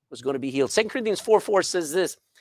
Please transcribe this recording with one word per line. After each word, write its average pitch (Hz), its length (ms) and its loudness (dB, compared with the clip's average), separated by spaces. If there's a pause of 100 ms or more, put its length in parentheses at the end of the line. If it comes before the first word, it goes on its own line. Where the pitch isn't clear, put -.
(100)
was 120 120 -16
gonna 135 160 -2
be 131 120 -6
healed. 135 220 0
Second 214 180 0
Corinthians 220 300 -2
four 220 180 4
four 196 240 2
says 160 300 -2
this, 175 240 0 (240)